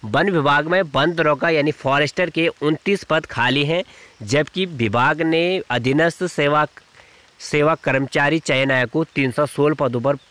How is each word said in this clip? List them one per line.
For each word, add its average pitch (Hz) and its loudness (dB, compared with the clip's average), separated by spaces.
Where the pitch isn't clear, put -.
वन 135 0
विभाग 147 2
में 180 2
वन 156 0
दरोगा 151 0
यानी 151 2
फॉरेस्टर 147 -2
के 160 0
उनतीस 160 -2
पद 156 -2
खाली 127 0
हैं, 170 -2
जबकि 143 -2
विभाग 135 0
ने 170 0
अधीनस्थ 135 0
सेवा, 151 0
सेवा 151 0
कर्मचारी 143 0
चयन 135 0
आयोग 127 2
को 160 0
तीन 135 -2
सौ 147 0
सोलह 147 0
पदों 127 -2
पर 139 0